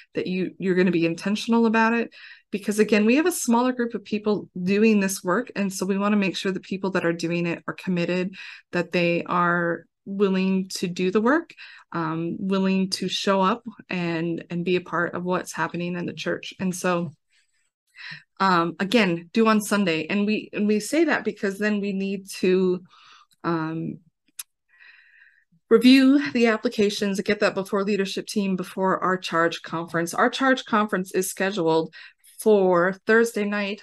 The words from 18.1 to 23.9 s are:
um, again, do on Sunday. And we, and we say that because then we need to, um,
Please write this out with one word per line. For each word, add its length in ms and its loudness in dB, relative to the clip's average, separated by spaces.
um, 400 2
again, 520 0
do 160 4
on 140 4
Sunday. 460 0
And 180 0
we, 280 -2
and 140 0
we 120 2
say 260 0
that 180 0
because 340 -4
then 220 0
we 140 -4
need 380 -6
to, 520 2
um, 560 -4